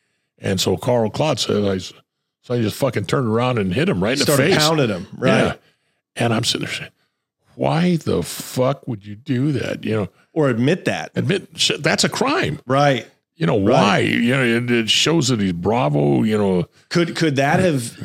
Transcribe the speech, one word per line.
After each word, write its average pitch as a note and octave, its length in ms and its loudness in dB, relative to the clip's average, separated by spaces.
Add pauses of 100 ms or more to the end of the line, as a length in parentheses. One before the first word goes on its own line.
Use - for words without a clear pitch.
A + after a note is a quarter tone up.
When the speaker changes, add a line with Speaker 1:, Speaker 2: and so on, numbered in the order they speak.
(380)
Speaker 1:
And G2 220 -2
so F#2+ 160 0
Carl A#2 340 0
Klotz C#3 360 -2
said, G#2 180 0
I G2 120 0
s-, F#2 160 -10 (500)
so B2 120 -8
I A#2+ 60 0
just G#2+ 160 -2
fucking A#2 300 -2
turned C#3 200 0
around A#2+ 320 0
and F#2+ 160 -2
hit D3+ 140 0
him F3+ 160 0
right A#3+ 140 0
in C#4 60 0
Speaker 2:
Started C3+ 260 4
Speaker 1:
the F#3 40 4
face. - 80 4
Speaker 2:
pounding D3+ 260 2
him, F#2+ 180 -6 (100)
right. - 140 0 (140)
Speaker 1:
Yeah. - 100 -2 (600)
And A#2 180 0
I'm A2+ 120 0
sitting - 220 -4
there - 80 -8
saying, - 160 -12 (640)
"Why D#3 400 0
the F2+ 260 -2
fuck - 640 -4
would G#2+ 180 -8
you G#2 120 -16
do B2+ 360 -2
that?" - 320 -4
You A2 120 -2
know, G#2 120 -2 (240)
Speaker 2:
Or D3+ 160 2
admit B2+ 360 0
that. F2 320 -4
Speaker 1:
admit C#3+ 400 -2
sh-, - 240 -2
that's E3 240 2
a F3 40 2
crime. C4 580 -2
Speaker 2:
Right. C3+ 400 2 (280)
Speaker 1:
You D#3+ 120 -4
know, C#3 120 2
Speaker 2:
Right. G2 140 4
Speaker 1:
why? G#2 260 4
You A#2+ 380 2
know, C3+ 80 0
it, A#2 260 0
it A#2 200 0
shows D3+ 380 2
that B2 120 2
he's F#2+ 120 2
Bravo, C3 680 2
you A#2 160 0
know. F#3+ 300 2 (200)
Speaker 2:
Could, E3+ 280 0
could D3+ 200 0
that D3 240 2
have, C#3+ 340 0 (100)